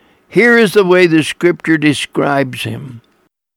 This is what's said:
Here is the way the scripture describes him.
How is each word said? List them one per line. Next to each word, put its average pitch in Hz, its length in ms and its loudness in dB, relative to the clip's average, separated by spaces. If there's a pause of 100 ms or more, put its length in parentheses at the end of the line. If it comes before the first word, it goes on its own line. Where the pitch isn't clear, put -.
(300)
Here 233 280 2
is 220 160 2
the 208 100 2
way 180 240 4
the 160 160 2
scripture 160 540 -2
describes 143 880 -4
him. 117 380 -12 (560)